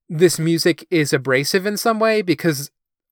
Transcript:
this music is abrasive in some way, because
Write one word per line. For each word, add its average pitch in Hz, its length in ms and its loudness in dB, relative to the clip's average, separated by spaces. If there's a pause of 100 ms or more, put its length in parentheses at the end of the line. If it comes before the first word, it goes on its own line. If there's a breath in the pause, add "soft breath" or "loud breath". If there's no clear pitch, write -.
this 165 300 2
music 165 500 0
is 156 240 0
abrasive 139 540 0
in 208 100 -4
some 226 220 -2
way, 220 240 2
because 160 480 -2 (400)